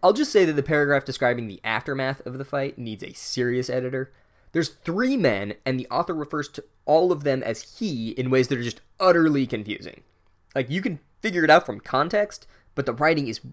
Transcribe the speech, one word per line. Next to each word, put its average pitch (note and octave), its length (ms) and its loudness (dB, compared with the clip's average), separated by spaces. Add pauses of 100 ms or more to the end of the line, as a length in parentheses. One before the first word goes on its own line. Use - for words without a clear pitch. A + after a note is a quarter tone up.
I'll F3+ 80 8
just C4+ 220 0
say G3 100 8
that D#3 140 2
the C#3 60 2
paragraph C#3+ 420 2
describing B2 420 0
the G2+ 160 -12
aftermath C3+ 640 -4
of B2+ 120 -10
the C3+ 60 -8
fight C#3 340 -6
needs A2+ 260 -10
a F2+ 100 -12
serious B2 560 -2
editor. B2+ 420 -4 (420)
There's E3 140 2
three A#3+ 480 -2
men, G#2 380 0 (120)
and C3 140 0
the B2 80 -8
author E3+ 260 -2
refers D3 360 -6
to - 140 -14 (200)
all E3+ 300 4
of D3 100 -6
them C3+ 180 0
as - 380 -8
he B2 300 -4
in B2+ 200 -4
ways B2+ 200 4
that C3+ 80 -2
are A#2+ 60 -4
just A#2 180 -8 (180)
utterly D#3+ 480 4
confusing. G#2+ 560 -8 (500)
Like, B2+ 160 -2
you F3 120 -2
can F#3+ 180 -4 (220)
figure F3+ 240 0
it D3 40 4
out D#3 160 8
from G#2 140 -8
context, F3 680 -2 (280)
but C#3 100 -4
the B2 60 -4
writing C#3+ 380 0
is A2 100 -8 (140)